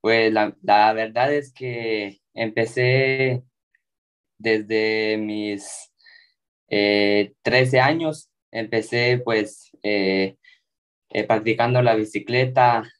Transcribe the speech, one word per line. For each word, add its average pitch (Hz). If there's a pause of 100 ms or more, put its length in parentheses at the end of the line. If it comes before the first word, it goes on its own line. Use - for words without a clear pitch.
Pues, 113
la, 107
la 104
verdad 113
es 139
que 113 (120)
empecé 127 (960)
desde 110
mis, 107 (760)
eh, 104
trece 127
años. 156 (220)
Empecé, 117
pues, 107 (100)
eh, 95 (720)
eh, 107
practicando 117
la 113
bicicleta. 120 (160)